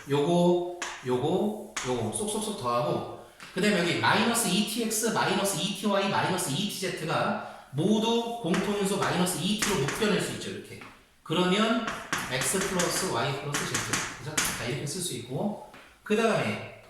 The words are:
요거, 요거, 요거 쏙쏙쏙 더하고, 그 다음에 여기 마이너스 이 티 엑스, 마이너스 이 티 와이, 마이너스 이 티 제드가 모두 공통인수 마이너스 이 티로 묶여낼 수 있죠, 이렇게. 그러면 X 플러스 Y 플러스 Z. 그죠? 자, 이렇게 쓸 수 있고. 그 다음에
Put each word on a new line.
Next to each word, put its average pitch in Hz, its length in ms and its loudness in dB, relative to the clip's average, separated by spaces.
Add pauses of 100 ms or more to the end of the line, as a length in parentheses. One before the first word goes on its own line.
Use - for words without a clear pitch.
요거, 175 720 4 (260)
요거, 170 680 0 (140)
요거 120 300 0
쏙쏙쏙 - 440 -2
더하고, 120 560 0 (360)
그 180 80 -2
다음에 202 180 4
여기 170 200 2
마이너스 214 480 4
이 202 200 2
티 240 160 -2
엑스, 226 240 0
마이너스 196 500 2
이 208 180 -2
티 - 120 -8
와이, 202 220 2
마이너스 - 420 0
이 202 180 0
티 - 100 -6
제드가 160 920 -4
모두 214 720 2
공통인수 196 560 0
마이너스 175 420 0
이 208 200 0
티로 202 220 2
묶여낼 185 400 2
수 - 120 -4
있죠, 104 180 -8
이렇게. - 280 -12 (440)
그러면 202 640 2 (460)
X 135 280 0
플러스 180 520 0
Y 135 300 -2
플러스 143 240 -2
Z. - 80 -4 (460)
그죠? 120 160 -10 (220)
자, 117 80 -6
이렇게 139 200 -4
쓸 180 160 -6
수 160 160 -4
있고. 147 540 -6 (320)
그 214 120 0
다음에 180 720 0